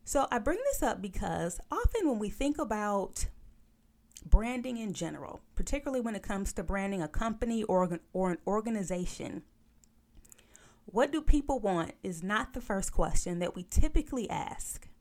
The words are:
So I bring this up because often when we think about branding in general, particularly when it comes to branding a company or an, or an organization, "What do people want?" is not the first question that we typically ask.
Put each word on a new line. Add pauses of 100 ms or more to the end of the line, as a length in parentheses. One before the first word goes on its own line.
So
I
bring (140)
this
up
because (100)
often
when
we
think
about (960)
branding
in
general, (120)
particularly
when
it
comes
to
branding
a
company
or
an, (140)
or
an
organization, (1400)
"What
do
people
want?" (100)
is
not
the
first
question
that
we
typically
ask. (120)